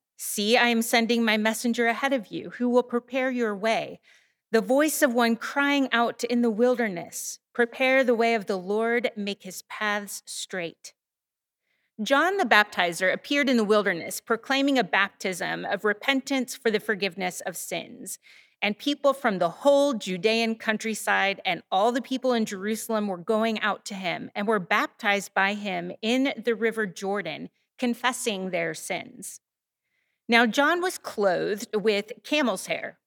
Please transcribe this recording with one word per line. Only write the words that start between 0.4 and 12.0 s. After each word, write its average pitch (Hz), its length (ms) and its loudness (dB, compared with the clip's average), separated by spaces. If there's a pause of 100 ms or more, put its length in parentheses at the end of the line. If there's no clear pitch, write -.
I 240 100 6
am 233 140 2
sending 233 420 2
my 220 140 2
messenger 226 480 0
ahead 247 260 0
of 254 140 -2
you, 170 240 -10
who 247 180 -2
will 240 140 4
prepare 247 480 -4
your 233 260 -2
way. 185 440 -2 (520)
The 226 80 4
voice 269 400 2
of 262 140 4
one 233 220 4
crying 285 560 0
out 233 320 0
in 240 180 0
the 240 80 2
wilderness, 220 880 -2 (140)
'Prepare 262 500 2
the 240 100 4
way 233 200 2
of 202 100 -2
the 196 140 -2
Lord, 220 580 -2
make 202 280 -6
his 185 180 -14
paths 208 640 -6
straight.'" - 680 -10 (1120)